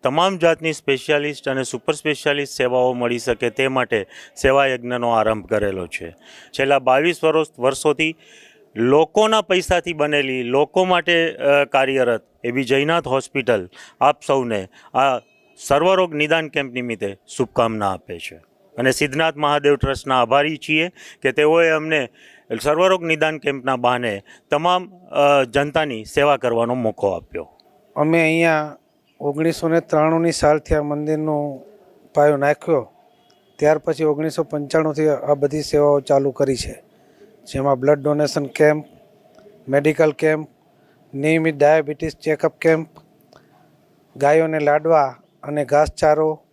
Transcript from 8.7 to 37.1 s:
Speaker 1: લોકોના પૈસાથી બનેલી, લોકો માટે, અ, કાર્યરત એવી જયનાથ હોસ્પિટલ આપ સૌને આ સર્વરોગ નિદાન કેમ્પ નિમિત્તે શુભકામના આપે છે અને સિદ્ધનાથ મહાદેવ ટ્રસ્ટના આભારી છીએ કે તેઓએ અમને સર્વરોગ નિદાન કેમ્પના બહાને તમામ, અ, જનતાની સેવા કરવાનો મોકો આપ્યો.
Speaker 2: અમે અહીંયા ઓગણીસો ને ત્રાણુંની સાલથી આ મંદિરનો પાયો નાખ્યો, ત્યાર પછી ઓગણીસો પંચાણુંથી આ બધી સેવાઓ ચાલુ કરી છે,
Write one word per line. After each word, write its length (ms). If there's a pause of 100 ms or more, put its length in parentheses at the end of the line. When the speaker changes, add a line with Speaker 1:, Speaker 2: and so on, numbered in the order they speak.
Speaker 1:
લોકોના 680
પૈસાથી 520
બનેલી, 500
લોકો 420
માટે, 480
અ, 320
કાર્યરત 580 (200)
એવી 200
જયનાથ 440
હોસ્પિટલ 600 (320)
આપ 260
સૌને 400 (260)
આ 240 (400)
સર્વરોગ 560
નિદાન 340
કેમ્પ 260
નિમિત્તે 440 (200)
શુભકામના 560
આપે 260
છે 160 (420)
અને 140
સિદ્ધનાથ 460
મહાદેવ 380
ટ્રસ્ટના 460
આભારી 360
છીએ 320 (320)
કે 100
તેઓએ 380
અમને 400 (520)
સર્વરોગ 420
નિદાન 340
કેમ્પના 380
બહાને 480 (260)
તમામ, 480
અ, 460
જનતાની 600
સેવા 320
કરવાનો 360
મોકો 380
આપ્યો. 400 (440)
Speaker 2:
અમે 260
અહીંયા 560 (420)
ઓગણીસો 480
ને 120
ત્રાણુંની 520
સાલથી 440
આ 60
મંદિરનો 800 (540)
પાયો 220
નાખ્યો, 540 (680)
ત્યાર 180
પછી 260
ઓગણીસો 400
પંચાણુંથી 680
આ 240
બધી 280
સેવાઓ 380
ચાલુ 320
કરી 240
છે, 280 (680)